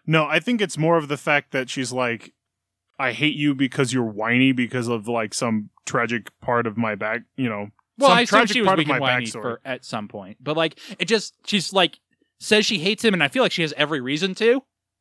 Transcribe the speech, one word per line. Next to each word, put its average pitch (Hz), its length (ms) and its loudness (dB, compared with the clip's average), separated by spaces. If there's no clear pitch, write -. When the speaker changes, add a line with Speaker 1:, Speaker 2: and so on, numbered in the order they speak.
Speaker 1:
No, 156 200 4
I 156 120 0
think 226 220 0
it's 180 180 -2
more 160 200 2
of 147 100 -4
the 143 80 -4
fact 147 360 -2
that 127 180 -2
she's 127 200 -4
like, 120 420 -4
"I 131 140 0
hate 151 220 -2
you 147 220 0
because 131 360 0
you're 127 120 0
whiny 117 480 2
because 123 340 -2
of, 117 220 -4
like, 113 260 -4
some 110 360 -2
tragic 117 440 -2
part 120 280 0
of 104 80 -6
my 110 180 -2
back," 110 280 -6
you 131 120 -2
know, 104 220 -6
Speaker 2:
Well, 269 120 6
Speaker 1:
some 240 80 8
Speaker 2:
I - 20 6
assume 226 180 2
Speaker 1:
tragic 226 160 4
Speaker 2:
she 254 60 2
was 208 80 2
Speaker 1:
part 190 100 4
of 160 60 0
Speaker 2:
weak 147 80 -2
and 127 80 0
Speaker 1:
my - 0 -
Speaker 2:
whiny 123 260 0
Speaker 1:
backstory. 113 160 -10
Speaker 2:
for, 117 220 -6
at 127 200 -8
some 110 240 -8
point. 101 320 -16
But, 143 160 -4
like, 160 220 0
it 185 60 0
just, 208 280 -2
she's, 196 260 -2
like, 185 260 2
says 214 280 2
she 208 120 -2
hates 196 260 -2
him, 214 100 4
and 170 80 0
I 139 60 2
feel 262 140 0
like 196 100 2
she 170 100 -2
has 151 140 -2
every 147 240 0
reason 151 360 -2
to. 240 260 4